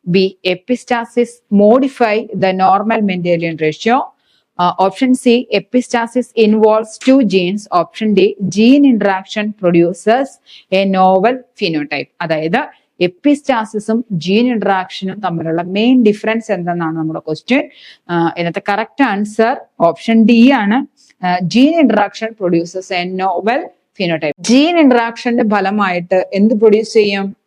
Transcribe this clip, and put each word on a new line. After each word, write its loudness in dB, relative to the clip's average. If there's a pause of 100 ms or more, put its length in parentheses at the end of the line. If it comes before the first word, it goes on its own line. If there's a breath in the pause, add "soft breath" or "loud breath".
(100)
B, 0
epistaxis -4 (260)
modify 2 (100)
the 0
normal 0
Mendelian -2
ratio. 0 (600)
ആ, 0
ഓപ്ഷൻ 0
സി, 0
epistasis -2
involves 0
two 4
genes. 0 (120)
ഓപ്ഷൻ -2
ഡി, 2
gene 4
interaction -2
produces 0 (480 soft breath)
a 0
novel 2
phenotype. -6 (140)
അതായത് -2 (360 soft breath)
epistasis-ഉം -2
gene 0
interaction-ഉം -4
തമ്മിലുള്ള -4
മെയിൻ 0
ഡിഫറൻസ് -2
എന്തെന്നാണ് -4
നമ്മുടെ -6
ക്വസ്റ്റ്യൻ. -4 (400 loud breath)
ആ, 0
ഇതിനകത്തെ -6
കറക്റ്റ് -2
ആൻസർ -2 (240)
ഓപ്ഷൻ 2
ഡി 6
ആണ്. 0 (400 soft breath)
ആ, 0
gene 2
interaction 0
produces -2 (180)
a -8 (100)
novel -2 (420)
phenotype. -4
ജീൻ 2
ഇന്ററാക്ഷന്റെ 0
ഫലമായിട്ട് -2
എന്ത് 2
പ്രൊഡ്യൂസ് 2
ചെയ്യും? 0 (100)